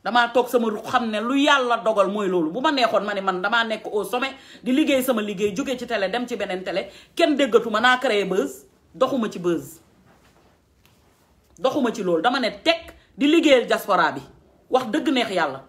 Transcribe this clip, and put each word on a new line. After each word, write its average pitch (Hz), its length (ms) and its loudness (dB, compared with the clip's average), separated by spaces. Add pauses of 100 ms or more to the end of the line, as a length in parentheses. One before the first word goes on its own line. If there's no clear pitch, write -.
Damaa 233 240 2
toog - 200 0
sama 233 200 0
ruq 208 160 -6
xam 233 260 -2
ne 214 100 -4
lu 240 200 -2
yàlla 262 380 2
dogal 190 340 0
mooy 208 160 -2
loolu. 170 240 0
Bu 240 80 -6
ma 302 120 0
neexoon 226 340 0
ma 208 80 -6
ne 190 80 -4
man 185 180 -2
damaa 226 240 0
nekk 214 220 -6
au 190 180 -4
sommet 262 300 -4 (280)
di 247 100 -2
liggéey 269 300 2
sama 247 200 0
liggéey, 208 340 -4
jóge 269 220 -4
ci 240 80 -10
télé 202 240 -2
dem 240 180 -4
ci 240 80 -6
beneen 190 260 -6
télé, 185 280 -6 (260)
kenn 311 200 2
déggatu 226 340 2
ma, 208 100 0
naa 254 160 6
créé 214 300 0
buzz. 208 400 -4 (280)
Doxuma 254 360 0
ci 202 80 -12
buzz. 170 420 -4 (1800)
Doxuma 247 320 0
ci 214 120 -8
loolu. 170 200 0
Dama 151 160 2
ne 247 120 -2 (120)
teg 330 300 -2 (240)
di 262 100 0
liggéeyal 285 400 6
diaspora 180 460 0
bi. 135 80 -10 (500)
Wax 247 220 0
dëgg 302 160 0
neex 254 220 0
yàlla. 151 380 -2